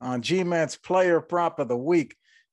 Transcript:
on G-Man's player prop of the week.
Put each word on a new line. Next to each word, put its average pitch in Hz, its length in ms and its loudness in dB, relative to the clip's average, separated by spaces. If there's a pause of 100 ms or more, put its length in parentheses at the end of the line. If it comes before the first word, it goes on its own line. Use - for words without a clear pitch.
on 123 220 -6
G-Man's 170 540 0
player 180 440 2
prop 170 380 -2
of 139 80 -2
the 120 100 -2
week. 143 380 0 (380)